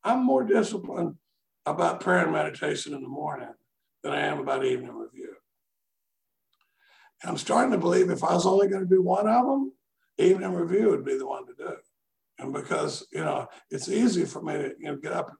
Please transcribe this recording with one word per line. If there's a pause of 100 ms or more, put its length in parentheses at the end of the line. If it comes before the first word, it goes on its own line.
I'm
more
disciplined (520)
about
prayer
and
meditation
in
the
morning (480)
than
I
am
about
evening
review. (1900)
And
I'm
starting
to
believe
if
I
was
only
gonna
do
one
of
them, (440)
evening
review
would
be
the
one
to
do. (640)
And
because,
you
know, (220)
it's
easy
for
me
to,
you
know,
get
up (100)